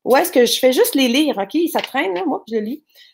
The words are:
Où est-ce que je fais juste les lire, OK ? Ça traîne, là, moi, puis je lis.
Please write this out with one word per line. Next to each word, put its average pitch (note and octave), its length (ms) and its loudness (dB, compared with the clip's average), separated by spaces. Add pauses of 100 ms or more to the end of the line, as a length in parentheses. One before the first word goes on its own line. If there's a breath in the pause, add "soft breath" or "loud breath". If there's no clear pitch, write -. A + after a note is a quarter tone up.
Où B3+ 140 4
est-ce E4+ 120 0
que B3 160 4
je - 140 0
fais B3+ 140 4
juste A4 200 2
les C4+ 140 2
lire, B3+ 300 0
OK ? G3+ 200 -6 (140)
Ça A3+ 80 -2
traîne, E4+ 360 -4
là, F#4 100 -6
moi, - 200 -4
puis A3 120 -10
je - 40 -2
lis. A#3+ 220 -8 (300 soft breath)